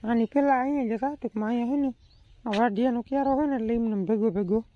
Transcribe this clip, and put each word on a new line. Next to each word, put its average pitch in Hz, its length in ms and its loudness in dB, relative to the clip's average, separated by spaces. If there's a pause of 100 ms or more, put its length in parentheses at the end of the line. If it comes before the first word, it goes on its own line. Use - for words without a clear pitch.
આની 226 300 2
પહેલાં 277 280 4
અહીંયા 269 280 0
જ 220 80 0
હતા, 269 180 -4
ટૂંકમાં 214 360 -4
અહીંયા 240 200 0
છે 285 120 0
ને 262 80 0 (540)
આ 208 140 -2
વાઢિયાનો 240 480 2
ક્યારો 277 300 0
હોય 302 100 0
ને 277 120 0
એટલે 220 200 -2
એમને 220 160 -2 (120)
ભેગો 214 200 2 (100)
ભેગો 202 220 0 (160)